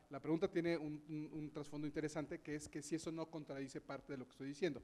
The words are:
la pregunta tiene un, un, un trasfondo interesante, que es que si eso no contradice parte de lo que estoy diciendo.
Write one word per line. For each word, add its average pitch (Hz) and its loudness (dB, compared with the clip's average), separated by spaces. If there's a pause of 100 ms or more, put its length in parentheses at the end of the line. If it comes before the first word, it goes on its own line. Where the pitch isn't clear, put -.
la 139 -6
pregunta 165 6
tiene 170 6
un, 151 -4
un, 151 -2
un 151 -4
trasfondo 147 -4
interesante, 151 0
que 151 -4
es 151 -4
que 151 -4
si - -2
eso 160 0
no 160 -2
contradice 143 -4
parte 139 -6
de 135 -4
lo 123 -4
que - -20
estoy 135 -6
diciendo. 143 2